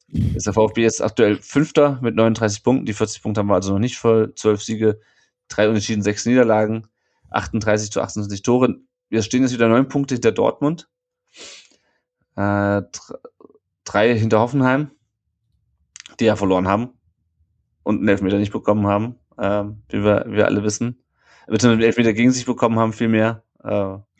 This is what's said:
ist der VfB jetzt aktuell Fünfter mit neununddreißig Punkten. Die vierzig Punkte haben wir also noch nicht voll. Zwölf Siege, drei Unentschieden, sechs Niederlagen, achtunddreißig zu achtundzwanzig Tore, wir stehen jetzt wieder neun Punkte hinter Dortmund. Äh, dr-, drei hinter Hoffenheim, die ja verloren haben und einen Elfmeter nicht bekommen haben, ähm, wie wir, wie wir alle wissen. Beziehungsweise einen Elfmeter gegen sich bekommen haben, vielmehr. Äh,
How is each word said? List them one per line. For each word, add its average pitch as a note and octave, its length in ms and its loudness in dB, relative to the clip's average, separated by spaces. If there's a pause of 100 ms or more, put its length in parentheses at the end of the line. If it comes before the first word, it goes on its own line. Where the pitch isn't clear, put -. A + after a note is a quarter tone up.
ist G#2+ 400 -4
der G2 60 -2
VfB A2 280 2
jetzt A2+ 220 0
aktuell G#2 340 2
Fünfter D3 640 0
mit A#2 140 -2
neununddreißig A2 480 0
Punkten. B2+ 240 0
Die G#2+ 60 -4
vierzig - 280 -4
Punkte G#2+ 180 -4
haben G2+ 80 0
wir G2+ 80 2
also G2 180 0
noch G2 60 0
nicht A#2+ 200 -4
voll. A2+ 340 2
Zwölf G#2 300 0
Siege, G#2+ 360 -2 (480)
drei G#2+ 220 2
Unentschieden, G#2+ 320 0
sechs G#2 240 -2
Niederlagen, A2 600 2 (420)
achtunddreißig G#2+ 640 -2
zu - 100 -4
achtundzwanzig G2+ 400 -8
Tore, B2 380 0 (300)
wir A2 120 -2
stehen B2+ 220 -2
jetzt B2+ 100 -2
wieder A#2 140 2
neun B2+ 200 2
Punkte C#3 280 -4
hinter A#2 160 0
Dortmund. B2+ 580 -2 (1500)
Äh, G2+ 460 0
dr-, - 380 -16 (640)
drei A2+ 340 2
hinter A2 220 2
Hoffenheim, C3 520 0 (1300)
die A#2 60 0
ja G#2 100 4
verloren F#2+ 320 0
haben A2 220 0 (920)
und G#2+ 160 -2
einen G#2 80 -2
Elfmeter G2 300 0
nicht G#2 140 -2
bekommen G#2+ 360 0
haben, G#2+ 280 -2 (220)
ähm, G#2 520 -4
wie G#2 140 -4
wir, G#2 240 2
wie G2+ 100 -6
wir G#2 80 4
alle G#2 180 0
wissen. A#2 400 -6 (440)
Beziehungsweise A2+ 260 4
einen A2+ 100 2
Elfmeter A2+ 300 4
gegen A#2+ 180 2
sich B2 140 -4
bekommen A2+ 340 0
haben, A2 140 0
vielmehr. A2 500 0 (200)
Äh, G2+ 340 -4 (220)